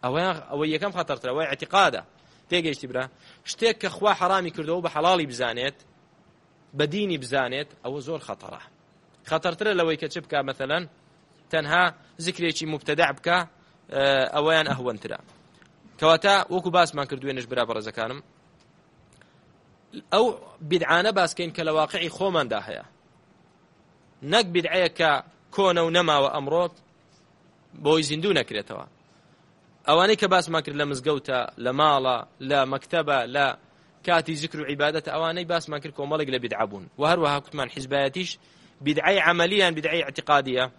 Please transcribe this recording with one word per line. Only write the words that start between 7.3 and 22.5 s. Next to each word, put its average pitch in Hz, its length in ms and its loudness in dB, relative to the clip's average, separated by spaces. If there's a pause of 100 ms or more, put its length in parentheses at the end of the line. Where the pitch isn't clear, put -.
ئەوە 131 220 -6
زۆر 151 200 -8
خەتەرە. - 360 -12 (680)
خەتەرترە 175 500 0
لەوەی 165 220 2
کە 156 120 -6
چ - 60 -14
بکا 151 300 -2
مەثەلەن؟ 139 360 -2 (680)
تەنها 160 340 2 (400)
زیکرێکی 170 480 -2
مبتەدەع 147 440 0
بکا، 170 220 0
ئە، 170 80 -2 (880)
ئەوەیان 156 360 4
ئەهوەنترە. 123 480 -6 (840)
کەواتە 165 340 6 (200)
وەکو 180 160 -2
باسمان 160 400 2
کردووە 135 260 -6
نش 123 100 -8
برا 123 220 0
بەڕێزەکانم، 113 520 -6 (1900)
ئەو 214 120 4 (460)
بیدعانە 175 480 2
باسکەین 175 380 -2
کە 170 120 -6
لە 156 120 0
واقعی 165 360 -2
خۆماندا 151 500 0